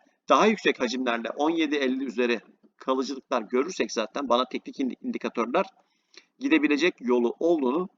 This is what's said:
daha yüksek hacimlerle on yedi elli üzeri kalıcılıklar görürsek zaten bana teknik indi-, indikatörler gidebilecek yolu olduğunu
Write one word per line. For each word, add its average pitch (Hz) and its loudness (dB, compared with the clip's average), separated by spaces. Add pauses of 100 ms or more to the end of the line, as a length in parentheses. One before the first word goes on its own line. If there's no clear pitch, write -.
(280)
daha 165 6
yüksek 190 2
hacimlerle 120 -2
on 147 0
yedi 156 0
elli 131 -2
üzeri 120 0 (360)
kalıcılıklar 131 -4
görürsek 127 -2
zaten 120 -6
bana 120 2
teknik - -10
indi-, 127 -4
indikatörler 120 -2 (720)
gidebilecek 147 2
yolu 123 2
olduğunu 165 0